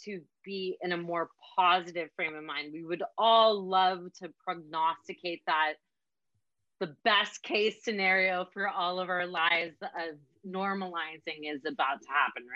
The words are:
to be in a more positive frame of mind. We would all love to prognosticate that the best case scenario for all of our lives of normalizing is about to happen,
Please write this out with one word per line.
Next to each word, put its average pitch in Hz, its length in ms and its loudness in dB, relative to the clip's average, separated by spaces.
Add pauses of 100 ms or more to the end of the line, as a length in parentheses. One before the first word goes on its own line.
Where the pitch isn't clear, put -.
to 196 160 -10 (240)
be 190 380 -6
in 180 100 0
a 175 40 0
more 170 340 -2 (260)
positive 175 600 2
frame 160 180 -4
of 156 100 -12
mind. 147 280 -8
We 165 120 -10
would 165 180 -4 (140)
all 220 480 6
love 185 560 2
to 175 100 -12 (140)
prognosticate 165 1000 -4
that 156 280 2 (1040)
the 156 240 -6
best 208 380 2
case 214 420 0
scenario 185 680 2
for 202 160 -4
all 180 300 -2
of 180 100 -4
our 180 180 -2
lives 170 560 0
of 165 360 -8 (280)
normalizing 170 1000 -6
is 147 200 -6
about 143 380 -2
to - 60 -20
happen, 131 360 0 (120)